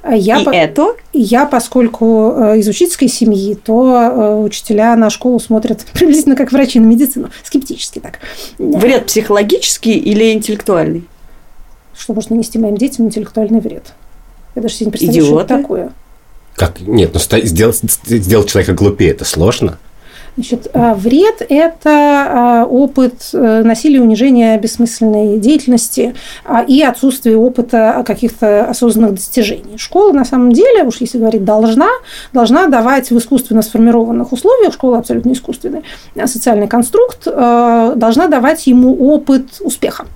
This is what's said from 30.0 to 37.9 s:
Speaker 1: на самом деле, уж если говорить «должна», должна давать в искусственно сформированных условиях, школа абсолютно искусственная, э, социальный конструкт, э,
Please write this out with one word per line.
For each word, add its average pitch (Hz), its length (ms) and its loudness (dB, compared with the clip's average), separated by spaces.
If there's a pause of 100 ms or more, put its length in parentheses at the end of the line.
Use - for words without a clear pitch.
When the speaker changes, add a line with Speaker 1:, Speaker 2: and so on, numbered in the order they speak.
Speaker 1:
на 277 140 2
самом 247 260 2
деле, 392 340 4
уж 226 160 -6
если 240 180 -6
говорить 220 260 0
«должна», 226 420 2 (460)
должна 254 320 2
давать 262 460 0
в 240 80 2
искусственно 233 420 0
сформированных 233 720 0
условиях, 392 420 2
школа 247 240 0
абсолютно 240 360 -2
искусственная, - 500 -8 (320)
э, - 100 -6
социальный 214 420 -2
конструкт, 247 600 0
э, 240 680 2